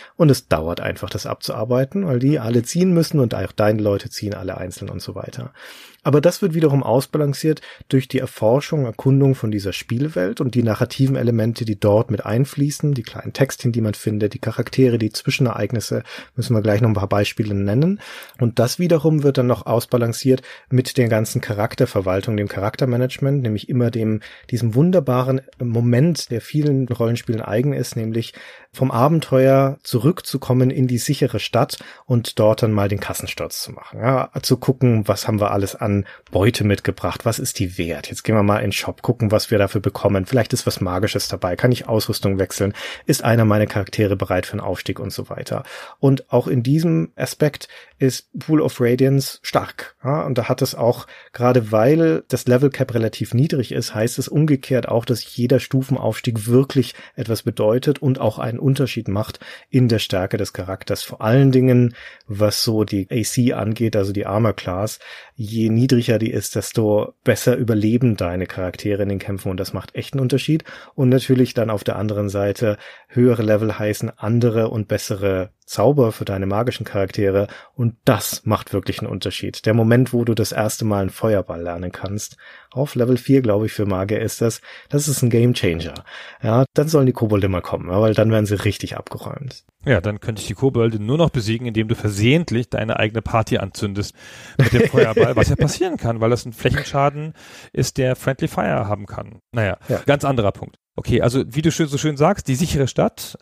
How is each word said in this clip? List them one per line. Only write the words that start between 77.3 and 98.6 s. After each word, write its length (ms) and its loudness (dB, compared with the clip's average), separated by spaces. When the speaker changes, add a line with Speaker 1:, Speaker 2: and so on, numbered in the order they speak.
Speaker 1:
und 220 -2
das 400 0
macht 260 -2
wirklich 280 -4
einen 120 -8
Unterschied. 540 -8
Der 80 2
Moment, 400 4
wo 100 2
du 100 2
das 200 -2
erste 320 -2
Mal 160 0
einen 80 0
Feuerball 520 -2
lernen 300 -6
kannst, 460 -10
auf 240 -4
Level 220 2
vier, 240 4
glaube 240 2
ich, 80 -4
für 120 -2
Magier 360 -2
ist 180 -4
das, 220 -2
das 220 -2
ist 140 -2
ein 60 4
Gamechanger. 760 0
Ja, 220 4
dann 140 2
sollen 180 4
die 60 4
Kobolde 380 0
mal 120 -2
kommen, 280 -8
ja, 100 2
weil 140 4
dann 180 4
werden 140 2
sie 180 -2
richtig 320 -4
abgeräumt. 680 -12
Speaker 2:
Ja, 160 2
dann 220 -4
könnte 200 -8
ich 60 -12
die 60 -6
Kobolde 500 0
nur 140 -2
noch 140 4
besiegen, 360 -2
indem 220 -2
du 60 0
versehentlich 760 0
deine 280 -4
eigene 240 -2
Party 360 0
anzündest 580 -6
mit 140 4
dem 160 4
Feuerball, 480 4
was 140 2
ja 80 0
passieren 400 0
kann, 240 -2
weil 80 4
das 160 0
ein 80 -12
Flächenschaden 800 -2
ist, 240 -4
der 180 2
Friendly 320 -4
Fire 400 -2